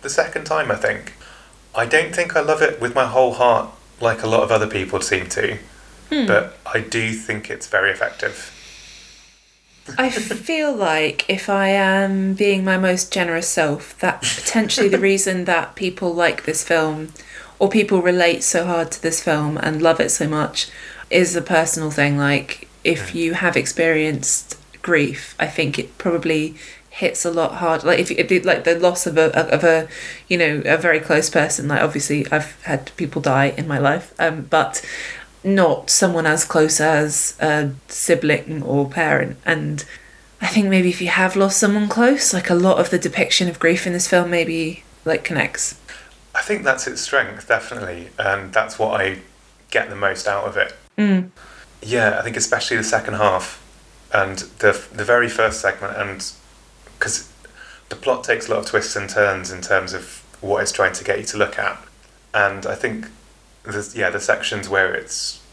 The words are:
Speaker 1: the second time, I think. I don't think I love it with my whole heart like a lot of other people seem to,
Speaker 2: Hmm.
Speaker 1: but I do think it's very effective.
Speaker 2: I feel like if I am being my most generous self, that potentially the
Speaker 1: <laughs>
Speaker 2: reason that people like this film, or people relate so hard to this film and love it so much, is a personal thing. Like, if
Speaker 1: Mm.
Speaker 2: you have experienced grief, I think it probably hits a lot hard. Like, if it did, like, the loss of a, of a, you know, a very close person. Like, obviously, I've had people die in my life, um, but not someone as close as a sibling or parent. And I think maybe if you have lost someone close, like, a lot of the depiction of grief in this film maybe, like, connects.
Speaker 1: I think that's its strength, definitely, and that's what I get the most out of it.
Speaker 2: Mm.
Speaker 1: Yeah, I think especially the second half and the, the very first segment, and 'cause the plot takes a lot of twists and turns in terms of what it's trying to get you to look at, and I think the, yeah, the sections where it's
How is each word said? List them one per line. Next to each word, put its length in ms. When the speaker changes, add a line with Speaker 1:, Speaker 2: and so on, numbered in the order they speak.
Speaker 1:
the 80
second 360
time, 260
I 60
think. 360
I 100
don't 300
think 200
I 60
love 220
it 180
with 140
my 100
whole 300
heart 340
like 220
a 40
lot 160
of 80
other 160
people 360
seem 280
to, 280
Speaker 2:
Hmm. 160
Speaker 1:
but 380
I 160
do 320
think 380
it's 160
very 240
effective. 640
Speaker 2:
I 100
feel 680
like 540
if 220
I 180
am 640
being 320
my 140
most 340
generous 360
self, 520
that 220
potentially 680
the 100
Speaker 1:
<laughs> 120
Speaker 2:
reason 340
that 300
people 400
like 320
this 180
film, 480
or 100
people 320
relate 420
so 220
hard 280
to 100
this 200
film 360
and 240
love 180
it 100
so 160
much, 440
is 260
a 60
personal 480
thing. 260
Like, 500
if 300
Speaker 1:
Mm. 40
Speaker 2:
you 180
have 240
experienced 960
grief, 580
I 100
think 300
it 200
probably 560
hits 340
a 60
lot 260
hard. 280
Like, 140
if 120
it 180
did, 180
like, 180
the 140
loss 280
of 120
a, 80
of 120
a, 220
you 100
know, 260
a 140
very 220
close 300
person. 380
Like, 140
obviously, 500
I've 300
had 340
people 240
die 360
in 120
my 100
life, 400
um, 320
but 300
not 460
someone 360
as 180
close 360
as 600
a 300
sibling 760
or 260
parent. 560
And 400
I 80
think 200
maybe 200
if 140
you 60
have 280
lost 220
someone 300
close, 440
like, 180
a 40
lot 240
of 120
the 80
depiction 500
of 120
grief 260
in 60
this 160
film 220
maybe, 520
like, 180
connects. 560
Speaker 1:
I 60
think 240
that's 240
its 140
strength, 440
definitely, 640
and 340
that's 260
what 220
I 180
get 200
the 60
most 300
out 200
of 100
it. 180
Speaker 2:
Mm. 340
Speaker 1:
Yeah, 360
I 40
think 140
especially 420
the 60
second 300
half 480
and 260
the, 140
the 120
very 240
first 320
segment, 360
and 280
'cause 300
the 40
plot 300
takes 240
a 20
lot 100
of 60
twists 300
and 120
turns 440
in 80
terms 320
of 300
what 220
it's 100
trying 220
to 100
get 140
you 60
to 120
look 220
at, 200
and 320
I 80
think 320
the, 300
yeah, 160
the 80
sections 500
where 260
it's 460